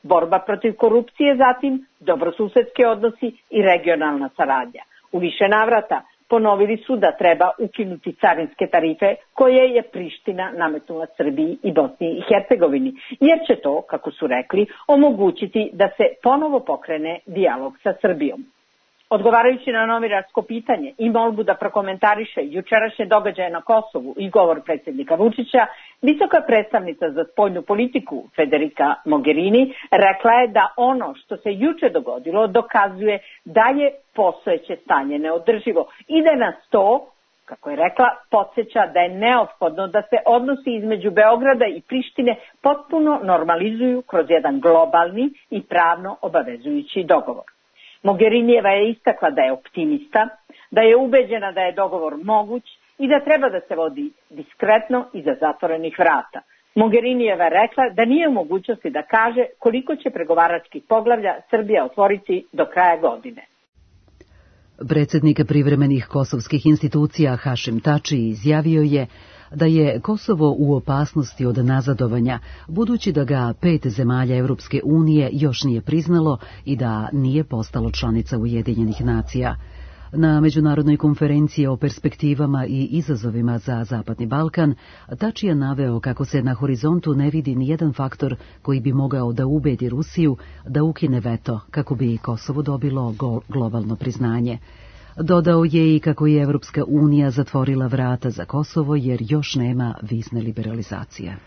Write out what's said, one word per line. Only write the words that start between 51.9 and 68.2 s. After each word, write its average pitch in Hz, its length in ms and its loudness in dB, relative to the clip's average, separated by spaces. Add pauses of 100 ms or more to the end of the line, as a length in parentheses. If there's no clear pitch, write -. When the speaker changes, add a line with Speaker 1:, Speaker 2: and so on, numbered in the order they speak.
Speaker 1:
moguć 214 380 -2 (360)
i 277 100 -2
da 294 160 2
treba 285 240 2
da 185 200 -4
se 196 60 -6
vodi 151 380 -6 (180)
diskretno 214 840 -2
iza 143 280 -4
zatvorenih 160 580 -4
vrata. 160 420 0 (340)
Mogherinijeva 226 680 2
je 165 60 2
rekla 220 380 2
da 214 160 0
nije 294 240 2
u 285 40 2
mogućnosti 190 580 -4
da - 120 -6
kaže 226 420 2 (140)
koliko 254 380 -2
će - 140 -4
pregovaračkih 165 800 0
poglavlja 220 460 0 (160)
Srbija 208 340 0
otvoriti 196 680 0
do 202 200 0
kraja 180 240 4
godine. 143 460 -4 (1500)
Speaker 2:
Predsjednik 151 600 2
privremenih 143 580 2
kosovskih 135 600 -2
institucija 151 720 2
Hašim 120 440 -4
Tači 147 360 0
izjavio 151 640 0